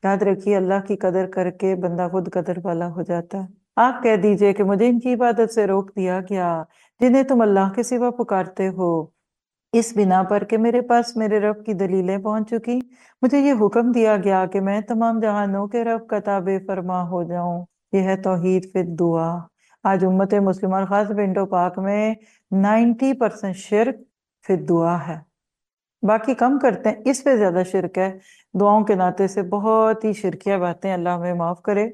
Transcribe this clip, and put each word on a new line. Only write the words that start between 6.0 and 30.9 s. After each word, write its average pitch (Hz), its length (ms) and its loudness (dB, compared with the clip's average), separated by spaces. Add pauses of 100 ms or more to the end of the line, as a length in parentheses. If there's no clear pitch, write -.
गया 180 260 -2 (520)
जिन्हें 254 240 6
तुम 262 180 2
अल्लाह 196 280 4
के 233 120 -4
सिवा 240 300 -2
पुकारते 196 560 -2
हो, 175 440 -2 (600)
इस 233 240 0
बिना 190 260 4
पर 196 220 0
कि 226 120 -2
मेरे 233 260 2
पास 240 340 0
मेरे 214 240 0
रब 214 260 -2
की 220 80 -2
दलीलें 190 480 -2
पहुंच 214 280 -4
चुकी, 240 280 -4 (440)
मुझे 269 180 4
ये 277 160 4
हुक्म 226 360 2
दिया 220 260 4
गया 190 280 2
कि 196 140 -2
मैं 196 220 -2
तमाम 226 380 -2
जहानों 202 480 -2
के 233 160 -4
रब 226 220 -4
का 214 140 -4
ताबे 196 380 -2
फरमा 185 460 -4
हो 175 200 -4
जाऊं। 175 400 -6 (300)
ये 196 60 4
है 190 220 2
तौहीद 185 500 0
फिर 185 120 0 (140)
दुआ। 165 260 0 (600)
आज 190 200 2
उम्मत 190 300 2
मुस्लिम 190 400 0
और 190 120 0
खास 202 220 0
पिंटो 196 380 -2
पाक 180 320 0
में 208 380 -2 (340)
नाइंटी 226 640 2
परसेंट 214 420 -4
शिरक 226 420 0 (480)
फिर 180 160 0
दुआ 170 340 2
है, 156 240 -8 (840)
बाकी 220 320 2
कम 247 240 2
करते 226 300 0
हैं, - 140 -4
इस 269 200 0
पे 269 160 4
ज्यादा 185 240 2
शिरक 185 360 -2
है। 190 100 0 (460)
दुआओं 208 300 4
के 208 100 2
नाते 185 340 0
से 196 140 -4
बहुत 220 640 0
ही 214 100 0
शिरकिया 196 440 -4
बातें, 180 340 -4